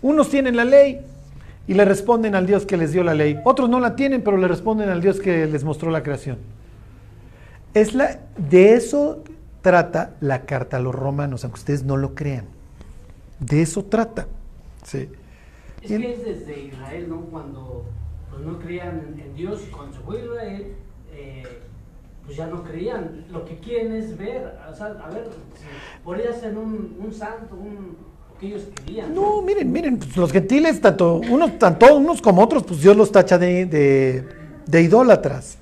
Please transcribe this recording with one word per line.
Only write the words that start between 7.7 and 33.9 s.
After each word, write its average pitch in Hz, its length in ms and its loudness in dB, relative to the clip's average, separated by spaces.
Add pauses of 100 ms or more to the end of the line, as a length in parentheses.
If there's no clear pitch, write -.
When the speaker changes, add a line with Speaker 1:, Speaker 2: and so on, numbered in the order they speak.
Speaker 1:
Es 220 200 2
la, 269 240 -2 (180)
de 185 380 6
eso 285 480 0 (400)
trata 170 580 0
la 135 220 -2
carta 135 340 -8
a 127 40 -2
los 127 140 -4
romanos, 139 500 -6
aunque 117 160 -12
ustedes 143 240 -4
no 135 120 -2
lo 135 180 -4
crean. 139 300 -8 (960)
De 147 220 0
eso 196 220 -4
trata. 220 420 -4 (580)
Sí. - 240 -10 (720)
Speaker 2:
Es - 100 -14
Speaker 1:
Y 208 80 -2
Speaker 2:
que 240 140 -6
es 233 120 -12
desde 151 400 -12
Israel, 135 440 -14
¿no? 160 140 -10
Cuando, 139 600 -16 (460)
pues, 139 120 -14
no 165 160 -12
creían 165 560 -12
en, 139 60 -16
en 135 140 -18
Dios, 190 320 -10
y - 40 -18
cuando - 260 -18
se - 60 -18
fue 226 200 -12
Israel, 214 440 -12 (460)
eh, 135 300 -18 (840)
pues 139 120 -16
ya 160 100 -10
no 170 160 -12
creían. 170 680 -10
Lo 165 140 -12
que 165 140 -16
quieren 226 340 -6
es 220 260 -10
ver, 233 400 -12 (120)
o - 40 -18
sea, 214 120 -14
a 208 240 -16
ver, 226 140 -12 (300)
si 151 100 -20 (400)
podría 214 280 -6
ser 220 260 -10
un, 214 440 -10
un 214 100 -12
santo, 214 420 -14
un, 196 420 -16 (320)
lo - 100 -20
que 190 100 -14
ellos 196 160 -12 (200)
querían. 220 300 -10
Speaker 1:
No, 415 280 0
miren, 381 300 -2
miren, 302 260 -2
pues, - 180 -8
los 175 140 2
gentiles, 262 500 2
tanto 175 360 4
unos, 240 420 0
tanto 233 380 8
unos 302 240 2
como 190 220 6
otros, 233 220 2
pues 151 180 -8
Dios 202 140 10
los 214 140 6
tacha 185 280 6
de, 180 280 2
de, 135 600 2 (380)